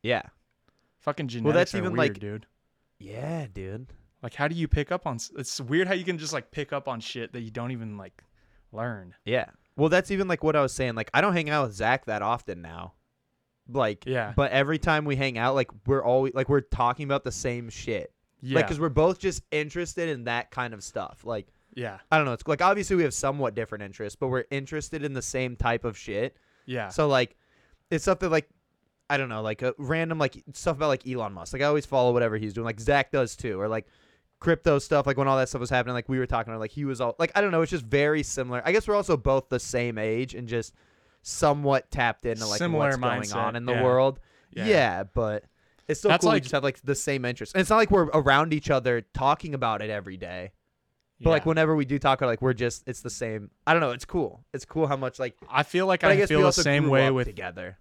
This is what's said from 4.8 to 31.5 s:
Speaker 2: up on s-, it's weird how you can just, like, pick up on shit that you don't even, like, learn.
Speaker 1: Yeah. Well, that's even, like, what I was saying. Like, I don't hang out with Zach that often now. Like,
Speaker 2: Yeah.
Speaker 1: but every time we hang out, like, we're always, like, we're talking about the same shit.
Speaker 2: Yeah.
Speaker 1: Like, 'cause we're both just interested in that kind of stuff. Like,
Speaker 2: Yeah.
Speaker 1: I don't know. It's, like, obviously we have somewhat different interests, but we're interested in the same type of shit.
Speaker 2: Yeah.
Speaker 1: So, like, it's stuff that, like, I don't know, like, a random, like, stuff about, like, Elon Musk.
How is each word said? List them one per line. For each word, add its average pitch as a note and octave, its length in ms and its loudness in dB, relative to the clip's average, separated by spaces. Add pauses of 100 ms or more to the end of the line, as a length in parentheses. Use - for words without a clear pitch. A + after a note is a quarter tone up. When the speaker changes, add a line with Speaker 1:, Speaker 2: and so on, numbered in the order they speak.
Speaker 2:
up F3+ 140 -4
on B2+ 100 -4
s-, - 220 -12
it's C#3 240 -10
weird D#3 260 0
how G3 60 0
you F3+ 100 -4
can F3 140 -4
just, D#3 160 -8
like, C3+ 180 -8
pick D3 220 -8
up C#3 140 -6
on A#2+ 120 -6
shit A2+ 340 -10
that B2 80 -10
you A2+ 100 -12
don't A#2+ 200 -6
even, A2 260 -10
like, F#2+ 260 -18 (480)
learn. G#2+ 440 -8 (100)
Speaker 1:
Yeah. B2 200 0 (320)
Well, D#3 120 4
that's F3+ 220 4
even, G3 160 0
like, F3 160 -2
what D#3 140 2
I C#3+ 40 4
was C3 120 0
saying. B2 220 -4
Like, A2 180 -6
I C#3+ 80 4
don't G3+ 120 2
hang D#3 160 0
out D3 180 0
with G2+ 80 -10
Zach A2+ 300 0
that G#2+ 160 -4
often G2+ 400 -4
now. E2+ 320 -14 (760)
Like, A#2 360 -2
Speaker 2:
Yeah. A#2+ 300 -4
Speaker 1:
but C#3 160 2
every C#3 260 2
time D3+ 280 0
we C#3+ 100 0
hang C3 220 -2
out, B2+ 180 2
like, C3 140 0 (180)
we're C3+ 160 2
always, C3 300 2
like, C3 160 -2
we're C#3+ 120 6
talking B2 440 0
about C#3 180 -2
the B2 80 -6
same A#2+ 380 -6
shit. - 440 -6 (280)
Speaker 2:
Yeah. C3+ 160 0
Speaker 1:
Like, G3 100 4
'cause D#3 120 -4
we're D#3+ 100 0
both D#3+ 300 2
just F#3 320 -4
interested E3 580 -4
in B2 160 -6
that A#2 260 -4
kind A#2+ 220 -6
of G2+ 100 -16
stuff. - 420 -10
Like, A2 220 -8 (280)
Speaker 2:
Yeah. A2 240 -8 (120)
Speaker 1:
I D#3+ 60 6
don't D3 80 4
know. B2 80 -2
It's, - 140 -10
like, D3+ 140 0
obviously G3 360 2
we E3+ 60 2
have C3+ 100 0
somewhat C3+ 420 -4
different G#2+ 280 -6
interests, G2+ 340 -10
but C3 100 -4
we're B2+ 240 -2
interested C#3+ 520 -8
in C#3+ 100 -6
the B2+ 80 -6
same B2+ 340 -4
type A#2 300 -2
of A2 120 -6
shit. A2+ 380 -6 (300)
Speaker 2:
Yeah. A#2 240 -6
Speaker 1:
So, D3+ 180 2
like, B2+ 300 2 (520)
it's D#3+ 140 -2
stuff F#3 160 2
that, F#3 100 -2
like, D#3 200 0 (600)
I C#3+ 80 2
don't C3+ 120 -2
know, A2 120 -6
like, A2 200 -4
a B2+ 160 -2
random, D#3+ 420 -2
like, C#3 240 -2 (100)
stuff E3 220 -2
about, D3+ 140 0
like, C3 180 -2
Elon A#2 260 -6
Musk. F2 200 -12